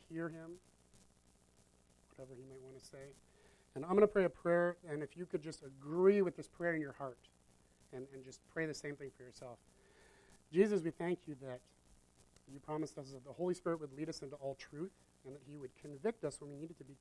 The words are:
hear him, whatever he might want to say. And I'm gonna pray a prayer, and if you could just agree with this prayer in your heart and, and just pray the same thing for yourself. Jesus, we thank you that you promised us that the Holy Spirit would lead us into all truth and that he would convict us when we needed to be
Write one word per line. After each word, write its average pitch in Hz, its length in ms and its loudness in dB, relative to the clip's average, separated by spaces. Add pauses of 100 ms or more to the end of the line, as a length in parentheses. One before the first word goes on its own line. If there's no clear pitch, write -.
hear 165 200 -2
him, 165 240 -10 (1600)
whatever 131 200 -16
he 123 140 -14
might 131 140 -18
want 131 160 -18
to 127 60 -20
say. 139 300 -16 (600)
And 135 100 -4
I'm 175 100 2
gonna 208 120 10
pray 202 180 6
a 175 60 4
prayer, 175 460 4 (120)
and 151 140 -4
if 143 140 -10
you 175 80 -8
could 165 180 -2
just 156 200 -10
agree 156 580 6
with 175 160 4
this 151 100 -8
prayer 170 280 -2
in 156 60 0
your 139 120 -6
heart 131 260 -8 (760)
and, 131 220 -8
and 131 80 -14
just 127 180 -18 (120)
pray 160 140 -2
the 151 80 -4
same 143 220 -8
thing 139 200 -12
for 127 60 -20
yourself. 123 360 -14 (920)
Jesus, 196 300 6
we 165 80 -2
thank 170 360 0
you 151 160 -8
that 127 180 -10 (920)
you 139 60 -14
promised 151 400 -4
us 139 140 -10
that 127 120 -14
the 139 80 -12
Holy 175 220 -2
Spirit 165 260 0
would 135 160 -10
lead 156 140 -4
us 160 100 -8
into 143 160 -10
all 135 200 -6
truth 170 360 -10 (320)
and 135 100 -12
that 143 120 -16
he 147 100 -14
would 131 140 -12 (100)
convict 147 440 -4
us 143 160 -4
when 147 100 -14
we 143 60 -12
needed 165 220 -10
to 135 60 -18
be 135 160 -18